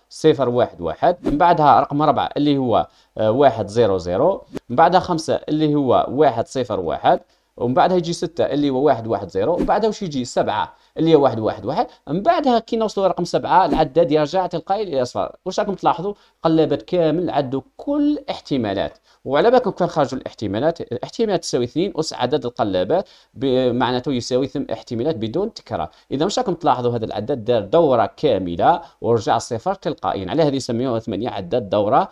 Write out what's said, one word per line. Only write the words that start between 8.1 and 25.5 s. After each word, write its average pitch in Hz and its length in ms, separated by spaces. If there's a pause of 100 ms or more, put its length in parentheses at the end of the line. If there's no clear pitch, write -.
ستة 160 320
اللي 143 240
هو 131 80
واحد 127 300
واحد 101 220
زيرو. 104 240
ومن - 120
بعدها 208 240
وش - 120
يجي؟ 147 240
سبعة 107 480 (240)
اللي 160 180
هو 143 80
واحد 117 160
واحد 104 260
واحد. 185 220 (200)
من 165 140
بعدها 277 380
كي 226 180
نوصلوا 202 300
رقم 175 180
سبعة 165 400
العداد 151 460
يرجع 151 360
تلقائي 190 380
للأصفار. 123 500 (100)
واش 185 140
راكم 202 140
تلاحظوا؟ 170 400 (300)
قلبت 160 380
كامل 165 480
عدوا 135 320 (160)
كل 294 420 (100)
احتمالات. 101 680 (280)
وعلى 147 260
بالكم 247 200
كان 175 160
خرجوا 131 320
الاحتمالات، 110 600
الاحتمالات 190 600
تساوي 127 220
اثنين 160 320
أس - 180
عدد 127 320
القلبات، 110 640 (240)
ب-، 127 380
معناته 123 420
يساوي 127 340
ثم 139 160 (100)
احتمالات 117 420
بدون 120 380